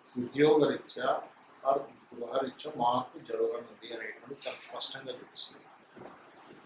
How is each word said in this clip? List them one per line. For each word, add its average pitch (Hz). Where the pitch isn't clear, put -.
ఉద్యోగరీత్యా 135
ఆర్ 139
గృహరీత్యా 127
మార్పు 123
జరగనుంది 113
అనేటువంటి 110
చాలా 123
స్పష్టంగా 131
చూపిస్తుంది. -